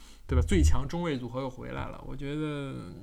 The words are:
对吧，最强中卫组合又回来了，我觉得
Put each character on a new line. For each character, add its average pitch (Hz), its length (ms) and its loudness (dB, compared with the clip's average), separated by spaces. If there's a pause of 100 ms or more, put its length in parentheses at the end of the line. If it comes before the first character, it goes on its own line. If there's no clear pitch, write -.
(280)
对 - 100 2
吧， - 80 6
最 180 160 4
强 - 240 8
中 170 180 -4
卫 156 140 -2
组 120 120 -6
合 123 100 -6
又 135 100 -4
回 123 220 -12
来 135 160 -6
了， - 180 -12
我 131 80 -8
觉 139 220 -6
得 147 380 -6 (300)